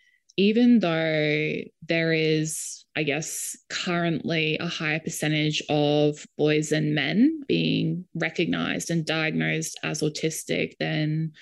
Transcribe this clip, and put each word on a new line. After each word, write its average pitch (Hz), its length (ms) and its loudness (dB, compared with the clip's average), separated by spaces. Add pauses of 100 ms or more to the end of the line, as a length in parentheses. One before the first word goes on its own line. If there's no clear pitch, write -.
(360)
even 226 420 6
though 156 760 2 (320)
there 165 260 2
is, 156 720 0 (100)
I 156 80 0
guess, - 540 -4 (120)
currently 165 920 -2
a 175 80 -2
higher 160 320 -2
percentage 151 680 -2
of 147 560 2 (120)
boys 151 340 2
and 151 240 0
men 202 540 2
being 165 560 0 (100)
recognized 165 760 -2
and 170 140 0
diagnosed 160 800 -2
as 156 180 -6
autistic 156 760 -2
than 156 640 -2